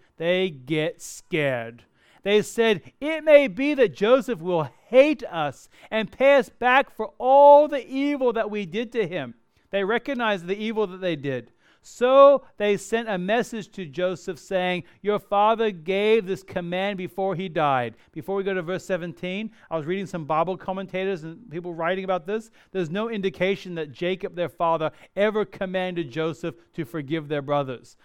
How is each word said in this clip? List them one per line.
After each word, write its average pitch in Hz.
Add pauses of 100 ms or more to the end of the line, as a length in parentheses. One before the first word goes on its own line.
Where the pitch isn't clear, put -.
(180)
they 185
get 151
scared. 123 (380)
They 208
said, 226
'It 311
may 285
be 269
that 226
Joseph 220
will 165 (200)
hate 262
us 156 (220)
and 214
pay 277
us 247
back 254
for -
all 285
the 285
evil 269
that 214
we 208
did 220
to 214
him.'" 143 (360)
They 196
recognized 220
the 196
evil 214
that 185
they 180
did. 131 (340)
So 269 (120)
they 208
sent 226
a 196
message 214
to 190
Joseph 175
saying, 180 (160)
"Your 202
father 214
gave 190
this 185
command 185
before 190
he 190
died." 139 (160)
Before 190
we 196
go 196
to 185
verse 175
seventeen, 185 (180)
I 165
was 151
reading 190
some 160
Bible 165
commentators 190
and 165
people 175
writing 180
about 185
this. 220 (180)
There's 175
no 208
indication 190
that 156
Jacob, 175
their 170
father, 160 (240)
ever 208
commanded 185
Joseph 160 (200)
to 165
forgive 156
their 147
brothers. 135